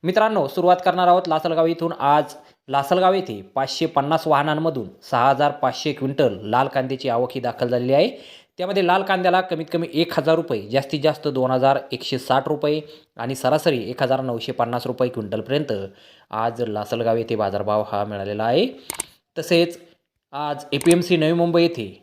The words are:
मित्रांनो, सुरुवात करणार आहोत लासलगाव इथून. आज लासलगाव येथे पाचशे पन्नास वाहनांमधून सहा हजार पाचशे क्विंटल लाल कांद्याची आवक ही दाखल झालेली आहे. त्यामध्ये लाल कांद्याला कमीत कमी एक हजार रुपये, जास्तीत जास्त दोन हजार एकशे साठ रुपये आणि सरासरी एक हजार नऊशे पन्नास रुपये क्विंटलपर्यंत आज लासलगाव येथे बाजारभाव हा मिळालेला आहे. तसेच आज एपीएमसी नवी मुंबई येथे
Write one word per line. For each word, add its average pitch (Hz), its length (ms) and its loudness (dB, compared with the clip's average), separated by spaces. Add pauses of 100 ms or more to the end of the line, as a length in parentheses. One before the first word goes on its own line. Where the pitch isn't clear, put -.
मित्रांनो, 202 420 2
सुरुवात 180 380 2
करणार 180 240 4
आहोत 180 200 4
लासलगाव 160 380 2
इथून. 165 260 -2
आज 143 420 2 (340)
लासलगाव 180 460 2
येथे 123 260 -4 (140)
पाचशे 135 340 -2
पन्नास 151 380 0
वाहनांमधून 151 640 0 (140)
सहा 127 280 2
हजार 143 220 4
पाचशे 139 400 -2
क्विंटल 135 500 0
लाल 120 260 0
कांद्याची 131 400 -4
आवक 120 260 -2
ही 131 60 -4
दाखल 120 280 -4
झालेली 123 260 0
आहे. 196 220 2 (420)
त्यामध्ये 190 280 0
लाल 190 160 2
कांद्याला 180 380 2
कमीत 165 320 -6
कमी 170 200 -2
एक 170 220 0
हजार 156 200 2
रुपये, 156 340 -2
जास्तीत 135 340 -2
जास्त 151 260 0
दोन 127 220 0
हजार 131 280 4 (140)
एकशे - 260 -6
साठ 135 300 0
रुपये 151 320 -2 (360)
आणि 123 180 -6
सरासरी 131 560 0
एक 127 120 -4
हजार 131 180 2
नऊशे 123 320 -6
पन्नास 120 340 -2
रुपये 123 220 0
क्विंटलपर्यंत 110 640 -4 (600)
आज 117 300 -2
लासलगाव 113 540 -2
येथे 113 200 -2
बाजारभाव 104 520 0
हा 104 160 -2
मिळालेला 104 400 -6
आहे. 147 220 2 (680)
तसेच 170 420 0 (540)
आज 147 400 -6
एपीएमसी 170 440 2
नवी 156 180 2
मुंबई 170 280 2
येथे 123 300 -2 (100)